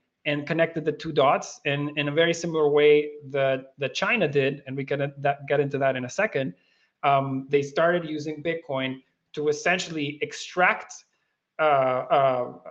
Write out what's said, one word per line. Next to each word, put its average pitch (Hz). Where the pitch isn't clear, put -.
and 147
connected 165
the 160
two 156
dots 147
in, 147
in 147
a 143
very 165
similar 160
way 147
that, 135
that 131
China 202
did. 143
And 131
we 139
can, 143
uh, 143
that, 139
get 147
into 135
that 135
in 127
a 123
second. 135
Um, 135
they 143
started 165
using 151
Bitcoin 135
to 151
essentially 156
extract, -
uh, 160
uh, 131